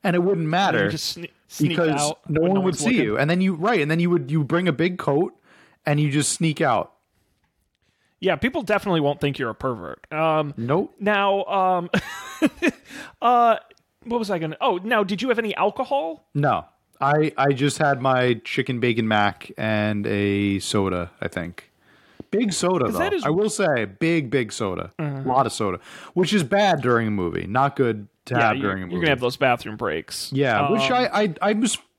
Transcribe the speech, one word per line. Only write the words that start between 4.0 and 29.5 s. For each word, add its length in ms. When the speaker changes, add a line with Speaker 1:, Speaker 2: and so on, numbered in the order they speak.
Speaker 1:
you 80
would, 220
you 120
bring 240
a 60
big 240
coat 360
and 140
you 120
just 220
sneak 260
out. 320
Speaker 2:
Yeah, 160
people 280
definitely 360
won't 220
think 180
you're 120
a 40
pervert. 560
Um, 460
Speaker 1:
Nope. 420
Speaker 2:
now, 460
um, 440
<laughs> 720
uh, 340
what 160
was 100
I 100
gonna, 200
oh, 240
now, 220
did 160
you 80
have 100
any 160
alcohol? 760
Speaker 1:
No. 320
I, 380
I 160
just 240
had 240
my 420
chicken 380
bacon 260
mac 500
and 480
a 540
soda, 520
I 80
think. 420
Big 220
soda, 340
Speaker 2:
'Cause 100
Speaker 1:
though. 40
Speaker 2:
that 140
is 100
Speaker 1:
I 60
will 200
say, 360
big, 440
big 220
soda. 480
Speaker 2:
Mm-hmm. 280
Speaker 1:
A 60
lot 120
of 80
soda, 260
which 200
is 100
bad 380
during 260
a 40
movie. 360
Not 300
good 320
to 100
Speaker 2:
Yeah, 140
Speaker 1:
have 80
Speaker 2:
you, 60
Speaker 1:
during 200
a 20
movie. 100
Speaker 2:
you're 60
gonna 100
have 100
those 160
bathroom 400